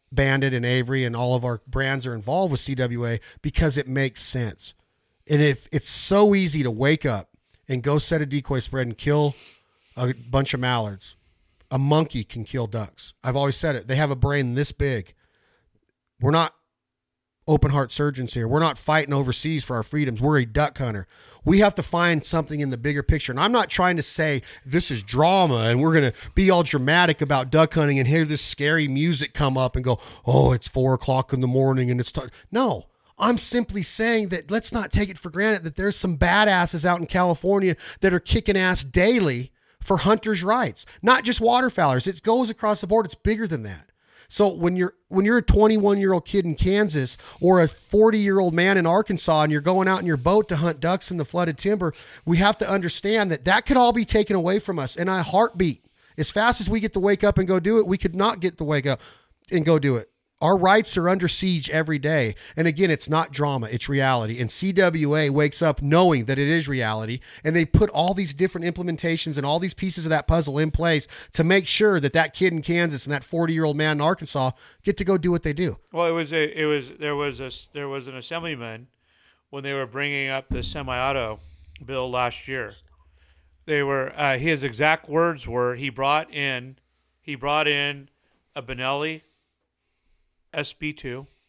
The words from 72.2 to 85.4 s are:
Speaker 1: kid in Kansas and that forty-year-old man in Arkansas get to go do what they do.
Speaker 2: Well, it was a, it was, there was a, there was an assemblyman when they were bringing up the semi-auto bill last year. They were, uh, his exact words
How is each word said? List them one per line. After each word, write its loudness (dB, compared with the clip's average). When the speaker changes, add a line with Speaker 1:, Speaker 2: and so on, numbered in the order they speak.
Speaker 1:
kid 0
in -4
Kansas -2
and -4
that -6
forty-year-old -2
man 0
in -2
Arkansas 0
get -2
to -6
go 2
do -2
what -2
they -4
do. -4
Speaker 2:
Well, -2
it 0
was -4
a, -2
it 0
was, -2
there -4
was -6
a, -12
there -10
was -10
an -16
assemblyman -12
when -14
they -8
were -6
bringing -6
up -8
the -4
semi-auto -4
bill -8
last -4
year. -10
They -2
were, -2
uh, -2
his -2
exact -2
words -2